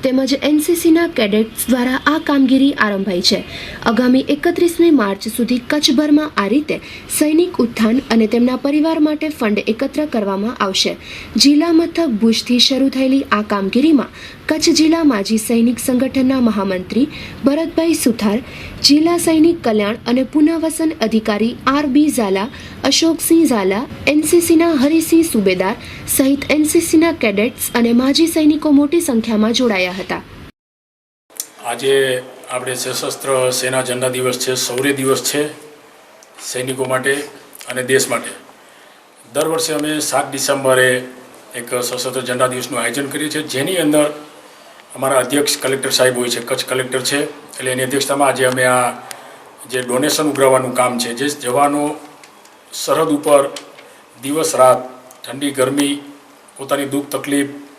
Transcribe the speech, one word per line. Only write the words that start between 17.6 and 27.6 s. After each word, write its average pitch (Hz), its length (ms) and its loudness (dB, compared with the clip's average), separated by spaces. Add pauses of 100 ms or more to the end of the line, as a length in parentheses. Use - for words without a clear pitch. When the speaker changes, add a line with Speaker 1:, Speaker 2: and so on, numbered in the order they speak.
Speaker 1:
સુથાર, 214 460 0 (420)
જિલ્લા 320 360 4
સૈનિક 330 460 4
કલ્યાણ 214 440 0
અને 247 160 2
પુનર્વસન 320 680 0 (100)
અધિકારી 220 520 0 (140)
આર 285 200 0
બી 294 220 4
ઝાલા, 202 380 0 (360)
અશોકસિંહ 330 640 2
ઝાલા, 202 380 0 (240)
એન 302 140 2
સી 339 200 4
સીના 339 340 4
હરિસિંહ 320 500 4
સુબેદાર 190 500 0 (320)
સહિત 277 440 2
એન 302 120 4
સી 330 180 2
સીના 330 300 4
કેડેટ્સ 226 540 -2 (100)